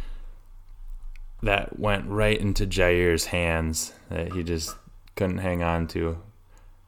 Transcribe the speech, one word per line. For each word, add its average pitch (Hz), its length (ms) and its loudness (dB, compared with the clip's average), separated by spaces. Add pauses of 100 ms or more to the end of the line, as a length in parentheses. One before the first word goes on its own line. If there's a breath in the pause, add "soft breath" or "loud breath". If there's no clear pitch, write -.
(1400 soft breath)
that 101 380 0
went 101 280 0
right 107 320 4
into 98 320 2
Jair's 87 540 4
hands 82 680 0 (160)
that 85 240 -4
he 90 100 -4
just 82 320 -4 (400)
couldn't 92 240 0
hang 90 240 0
on 85 240 0
to. 82 320 -2 (680 soft breath)